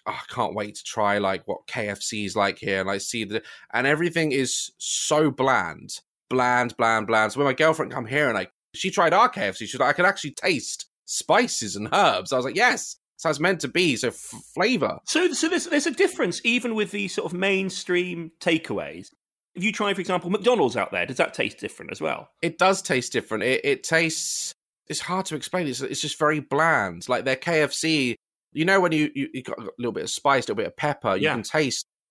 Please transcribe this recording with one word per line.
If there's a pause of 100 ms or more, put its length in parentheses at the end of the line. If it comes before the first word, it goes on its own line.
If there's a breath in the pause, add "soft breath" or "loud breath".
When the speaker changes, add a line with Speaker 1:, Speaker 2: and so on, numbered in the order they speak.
Speaker 1:
"Oh,
I
can't
wait
to
try,
like,
what
K
F
C
is
like
here
and,
like,
see
the," (300 loud breath)
and
everything
is
so
bland, (380)
bland,
bland,
bland.
So
when
my
girlfriend
come
here
and,
like, (240)
she
tried
our
K
F
C,
she's
like,
"I
could
actually
taste (180)
spices
and
herbs."
I
was
like,
"Yes, (180)
that's
how
it's
meant
to
be."
So
f-, (400)
flavor.
Speaker 2:
So,
so
there's,
there's
a
difference
even
with
the
sort
of
mainstream
takeaways. (480)
If
you
try,
for
example,
McDonald's
out
there,
does
that
taste
different
as
well? (120)
Speaker 1:
It
does
taste
different.
It,
it
tastes, (340)
it's
hard
to
explain.
It's,
it's
just
very
bland.
Like,
their
K
F
C (360)
you
know
when
you,
you,
you
got
a
little
bit
of
spice,
a
little
bit
of
pepper,
you
Speaker 2:
Yeah.
Speaker 1:
can
taste (260)